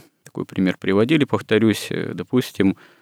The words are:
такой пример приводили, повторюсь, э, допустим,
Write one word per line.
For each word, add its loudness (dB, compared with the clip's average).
такой -10
пример -2
приводили, 2
повторюсь, 0
э, -6
допустим, -2